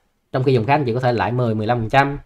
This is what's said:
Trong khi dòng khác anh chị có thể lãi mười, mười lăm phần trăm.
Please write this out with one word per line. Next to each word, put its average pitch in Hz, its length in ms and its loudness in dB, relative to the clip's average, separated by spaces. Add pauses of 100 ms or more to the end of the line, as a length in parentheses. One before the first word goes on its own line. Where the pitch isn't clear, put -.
(320)
Trong 131 120 -2
khi 135 100 4
dòng 110 120 2
khác 139 100 2
anh 151 100 0
chị 113 80 -2
có 123 60 -4
thể 123 140 0
lãi 101 180 0
mười, 120 240 0
mười 107 120 -2
lăm 120 120 0
phần 110 100 -4
trăm. 139 360 0